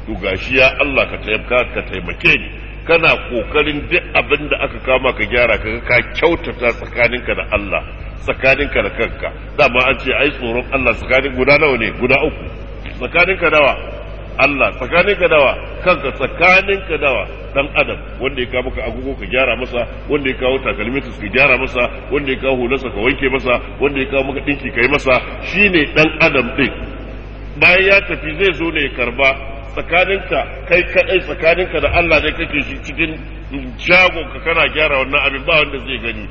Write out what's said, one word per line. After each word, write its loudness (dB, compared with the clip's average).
To -8
gashi -2
ya 6
Allah 0
ka -8
taimaka, 0
ka -4
taimake -2
ni. -4
Kana 4
kokarin -2
duk 0
abin -2
da -2
aka -6
kama 0
ka -4
gyara, 2
ka -4
ga -4
ka 0
kyautata 0
tsakaninka -2
da -6
Allah, -2
tsakaninka 0
da 0
kanka. -4
Dama 4
an 2
ce -2
ai 2
tsoron -4
Allah 2
tsakanin 0
guda 6
nawa 4
ne? 0
Guda 2
uku. -2
Tsakaninka 2
dawa? 6
Allah. 2
Tsakaninka 2
dawa? 6
Kanka. 2
Tsakaninka 2
dawa? 0
Dan 0
Adam. 0
Wanda -2
ya -2
kawo -2
maka -6
agogo -6
ka -10
gyara 2
masa, -4
wanda 0
ya -2
kawo 2
takalmi -2
ka -10
gyara 4
masa, -2
wanda -2
ya 0
kawo 0
hularsa 0
ka -6
wanke 2
masa, 2
wanda 0
ya 0
kawo 0
maka -4
dinki -4
ka -2
yi 4
masa, 2
shine 2
dan 4
Adam 2
din. 0
Bayan 4
ya 6
tafi -6
zai 2
zo -2
ne -2
ya -2
karba. 2
Tsakaninka 0
kai 4
kadai, 2
tsakaninka 2
da 2
Allah 4
ne 0
kake -4
shi -6
cikin -4
shagonka 2
kana 0
gyara 0
wannan 0
abin, -2
ba 0
wanda 0
zai -8
gani. -8